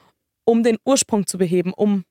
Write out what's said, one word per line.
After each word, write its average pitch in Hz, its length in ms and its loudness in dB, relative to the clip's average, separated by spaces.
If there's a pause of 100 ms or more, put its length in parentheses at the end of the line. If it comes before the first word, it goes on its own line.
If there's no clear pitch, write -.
(440)
um 233 200 2
den 226 200 2
Ursprung 240 420 0
zu - 120 -8
beheben, 180 360 -2
um 202 360 0